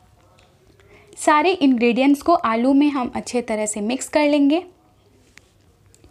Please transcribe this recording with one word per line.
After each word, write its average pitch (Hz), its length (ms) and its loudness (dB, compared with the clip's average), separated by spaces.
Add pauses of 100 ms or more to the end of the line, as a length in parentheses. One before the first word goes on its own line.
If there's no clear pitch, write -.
(1160)
सारे 302 360 2
इंग्रेडिएंट्स 262 720 2
को 330 120 2
आलू 233 380 0
में 285 180 4
हम 247 260 -4
अच्छे 233 260 -6
तरह 214 240 -6
से 214 160 -6
मिक्स 240 260 -6
कर 302 200 0
लेंगे। 294 360 2 (1500)